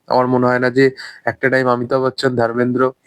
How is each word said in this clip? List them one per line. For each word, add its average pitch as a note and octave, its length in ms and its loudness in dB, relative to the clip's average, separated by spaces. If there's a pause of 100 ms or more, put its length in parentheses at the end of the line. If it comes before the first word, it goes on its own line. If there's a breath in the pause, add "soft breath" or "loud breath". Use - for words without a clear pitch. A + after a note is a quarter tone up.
আমার B2+ 200 0
মনে B2+ 200 2
হয় B2 120 2
না B2+ 100 0
যে C3 220 2 (340 loud breath)
একটা A#2 240 -2
টাইম C3 180 0
অমিতাভ B2 340 0
বচ্চন, C3 340 -2
ধর্মেন্দ্র B2 580 0 (140)